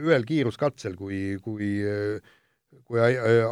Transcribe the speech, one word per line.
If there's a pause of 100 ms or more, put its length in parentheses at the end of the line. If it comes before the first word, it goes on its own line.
ühel
kiiruskatsel,
kui,
kui, (100)
äh, (460)
kui
ai-,
äh,